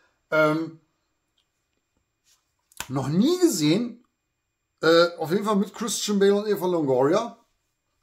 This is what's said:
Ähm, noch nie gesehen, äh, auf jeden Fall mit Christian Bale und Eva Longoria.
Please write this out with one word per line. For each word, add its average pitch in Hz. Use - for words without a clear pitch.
Ähm, 156
noch 131
nie 233
gesehen, 220
äh, 170
auf 156
jeden 202
Fall 214
mit 208
Christian 208
Bale 196
und 208
Eva 180
Longoria. 165